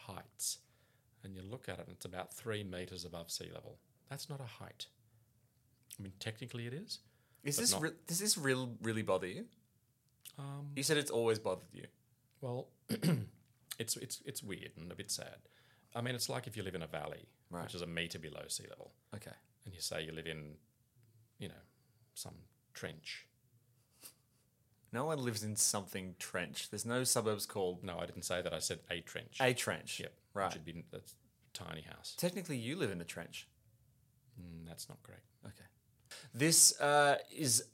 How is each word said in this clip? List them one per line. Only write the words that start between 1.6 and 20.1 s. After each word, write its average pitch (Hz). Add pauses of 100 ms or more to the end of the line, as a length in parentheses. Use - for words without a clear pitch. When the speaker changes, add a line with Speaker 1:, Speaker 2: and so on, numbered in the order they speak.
Speaker 1:
at 90
it 87
and 87
it's -
about 90
three 107
metres 90
above 85
sea 85
level. 82 (300)
That's 143
not 139
a 131
height. - (1120)
I 104
mean, 98
technically 117
it 120
is, 202 (420)
Speaker 2:
Is 143
Speaker 1:
but 233
Speaker 2:
this 240
Speaker 1:
not. 160
Speaker 2:
re-, 156 (160)
does 170
this 208
real, 131
really 110
bother 95
you? 143 (920)
Speaker 1:
Um, 139
Speaker 2:
You 135
said 156
it's 143
always 113
bothered 92
you. - (540)
Speaker 1:
Well, 127 (100)
<clears throat> - (920)
it's, 113
it's, -
it's -
weird 85
and 85
a -
bit 107
sad. - (540)
I 117
mean, 127
it's 117
like 127
if 113
you 104
live 92
in 85
a 80
valley, 78 (240)
Speaker 2:
Right. 85
Speaker 1:
which 82
is 87
a 85
metre 85
below 78
sea -
level. - (240)
Speaker 2:
Okay. - (320)
Speaker 1:
And 90
you 82
say 85
you 80